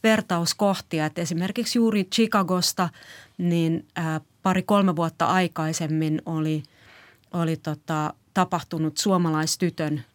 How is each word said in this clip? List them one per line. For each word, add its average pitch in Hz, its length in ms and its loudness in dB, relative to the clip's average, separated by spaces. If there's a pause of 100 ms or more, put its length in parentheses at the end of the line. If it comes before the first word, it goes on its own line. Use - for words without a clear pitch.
vertauskohtia. 185 1040 0
Et 151 120 -6
esimerkiksi 185 600 -2
juuri 214 260 2
Chicagosta, 190 840 0 (500)
niin, 170 480 0 (120)
ö, 160 220 -2 (220)
pari-kolme 190 540 2
vuotta 165 300 0
aikaisemmin 160 1000 0
oli, 156 360 -2 (720)
oli, 165 240 -2
tota, 151 580 -6 (200)
tapahtunut 165 640 -2
suomalaistytön 160 1040 0 (100)